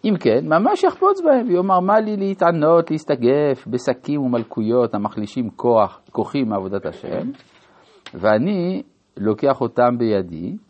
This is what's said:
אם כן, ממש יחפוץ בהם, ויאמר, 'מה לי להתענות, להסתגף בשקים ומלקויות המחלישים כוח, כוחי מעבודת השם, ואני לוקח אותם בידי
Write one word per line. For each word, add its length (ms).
אם 160
כן, 260
ממש 380
יחפוץ 360
בהם, 280
ויאמר, 320
'מה 200
לי 160
להתענות, 720
להסתגף 760
בשקים 560
ומלקויות 720
המחלישים 560
כוח, 500
כוחי 320
מעבודת 440
השם, 440
ואני 680
לוקח 440
אותם 380
בידי 580